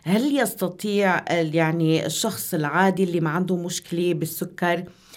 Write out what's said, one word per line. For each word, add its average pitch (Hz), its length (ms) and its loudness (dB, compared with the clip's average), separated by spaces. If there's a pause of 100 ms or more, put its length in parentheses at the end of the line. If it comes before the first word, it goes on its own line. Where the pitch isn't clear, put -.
هل 262 340 2
يستطيع 202 800 0
ال-، 160 360 0
يعني 160 520 2
الشخص - 480 -4
العادي 175 500 2
اللي 175 160 0
ما 156 100 0
عنده 175 260 0
مشكلة 175 580 -2
بالسكر 175 680 -4 (320)